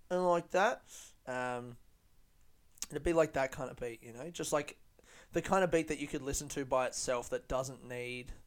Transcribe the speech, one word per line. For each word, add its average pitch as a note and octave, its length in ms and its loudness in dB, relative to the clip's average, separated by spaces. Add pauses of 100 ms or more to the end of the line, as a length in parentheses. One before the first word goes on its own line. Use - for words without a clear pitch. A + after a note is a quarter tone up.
and F3+ 180 4
like E3+ 240 4
that? G3+ 320 4 (420)
Um, B2 520 -4 (1120)
it'd D3 140 -6
be E3+ 100 4
like D#3+ 200 6
that C3+ 200 0
kind C3 180 -6
of - 60 -14
beat, A#2 260 -8
you A#2+ 80 -14
know? B2+ 200 -10
Just, D#3 200 -6
like, D3 260 0 (540)
the E3+ 100 0
kind F#3+ 220 4
of F3 80 2
beat D#3+ 160 4
that D3+ 120 -2
you C#3+ 80 -4
could D3 140 -4
listen C#3 280 -4
to C#3 160 -4
by B2+ 220 2
itself A#2+ 420 -2
that B2 180 -4
doesn't C3 400 -4
need B2 460 -8 (120)